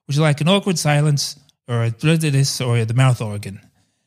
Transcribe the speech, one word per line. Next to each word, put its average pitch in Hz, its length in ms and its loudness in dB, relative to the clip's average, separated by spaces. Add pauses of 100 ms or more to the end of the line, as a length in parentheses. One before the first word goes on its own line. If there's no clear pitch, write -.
would 139 80 -4
you 151 60 2
like 151 200 2
an 156 80 0
awkward 196 280 2
silence 147 600 0 (280)
or 120 180 -2
a 117 60 -2
this 151 680 0
or 117 240 0
the 110 80 -4
mouth 127 280 2
organ?" 104 400 -10 (460)